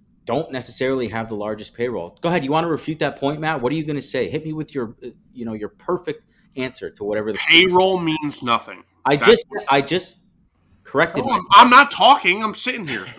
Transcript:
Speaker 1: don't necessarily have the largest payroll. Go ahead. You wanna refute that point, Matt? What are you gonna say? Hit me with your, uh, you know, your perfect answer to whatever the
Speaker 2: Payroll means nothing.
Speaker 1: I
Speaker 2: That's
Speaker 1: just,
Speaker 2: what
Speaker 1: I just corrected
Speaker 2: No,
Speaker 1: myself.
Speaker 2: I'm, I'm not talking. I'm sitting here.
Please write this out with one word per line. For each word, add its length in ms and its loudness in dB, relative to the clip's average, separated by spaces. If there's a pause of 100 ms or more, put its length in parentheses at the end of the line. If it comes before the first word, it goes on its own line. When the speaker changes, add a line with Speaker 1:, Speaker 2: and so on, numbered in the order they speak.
(240)
Speaker 1:
don't 260 -4
necessarily 580 -4
have 200 -8
the 60 -8
largest 400 -8
payroll. 480 -6
Go 60 0
ahead. 160 0
You 60 -4
wanna 180 0
refute 320 -4
that 180 -4
point, 220 -2
Matt? 220 -4
What 100 0
are 40 -4
you 80 -4
gonna 180 -6
say? 260 -4
Hit 160 -6
me 80 -8
with 220 -10
your, 280 -8
uh, 60 -14 (240)
you 140 -12
know, 80 -8
your 160 -8
perfect 540 -6 (320)
answer 340 -8
to 140 -12
whatever 280 -4
the 60 -6
Speaker 2:
Payroll 600 4
means 440 -4
nothing. 400 -4 (240)
Speaker 1:
I 100 2
Speaker 2:
That's 120 2
Speaker 1:
just, 200 6
Speaker 2:
what 200 -10
Speaker 1:
I 140 4
just 340 -6 (680)
corrected 400 -2
Speaker 2:
No, 80 -4
Speaker 1:
myself. 200 -2
Speaker 2:
I'm, 140 12
I'm 40 4
not 200 8
talking. 520 4
I'm 120 -4
sitting 320 -8
here. 180 -6 (140)